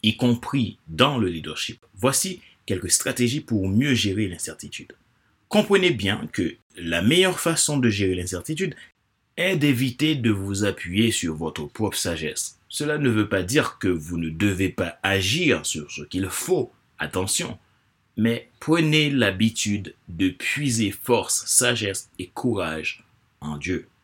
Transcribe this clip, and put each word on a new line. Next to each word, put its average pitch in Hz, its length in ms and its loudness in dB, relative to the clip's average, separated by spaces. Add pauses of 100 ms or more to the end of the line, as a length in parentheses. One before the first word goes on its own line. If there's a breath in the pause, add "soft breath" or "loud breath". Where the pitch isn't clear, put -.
y 110 120 4
compris 120 680 0
dans 127 320 2
le 104 80 2
leadership. 80 580 -8 (120)
Voici 139 440 -2 (260 loud breath)
quelques 90 260 -2
stratégies 127 480 0
pour 104 260 -2
mieux 123 280 2
gérer 104 340 0
l'incertitude. - 640 -12 (560)
Comprenez 202 420 4
bien 101 420 0
que 85 220 -2 (220)
la 85 260 -2
meilleure 175 380 4
façon 156 380 2
de 127 100 4
gérer 98 260 2
l'incertitude 92 600 -6 (600 loud breath)
est 185 200 0
d'éviter 139 580 2
de 117 160 2
vous 98 320 -2
appuyer 101 480 0
sur 82 240 -2
votre 76 320 -6
propre - 320 -4
sagesse. - 680 -6
Cela 147 300 -4
ne 139 120 2
veut 107 180 2
pas 95 140 0
dire 123 360 0
que 101 100 0
vous 85 300 -2
ne 82 120 -2
devez 95 380 0
pas - 340 -6
agir 98 640 2
sur 76 240 -6
ce - 120 -12
qu'il 92 260 -4
faut, - 440 0 (280)
attention, - 580 -4 (580)
mais 117 440 0
prenez 156 500 4
l'habitude 104 840 0 (120)
de 87 200 0
puiser 113 640 -2
force, - 520 0
sagesse 110 640 0 (120)
et 90 80 -8
courage 85 720 -4 (380)
en 76 160 -8
Dieu. 87 320 -4 (160)